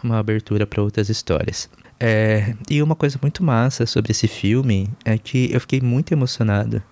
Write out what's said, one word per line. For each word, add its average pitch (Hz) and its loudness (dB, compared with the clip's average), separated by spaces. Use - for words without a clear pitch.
uma 113 0
abertura 107 -2
pra 104 -2
outras 104 0
histórias. - -2
É, 110 2
e 147 2
uma 156 2
coisa 143 -2
muito 147 -2
massa 123 2
sobre 110 0
esse - 0
filme 104 0
é 110 0
que 127 -2
eu 123 0
fiquei - -2
muito 127 0
emocionado, 110 0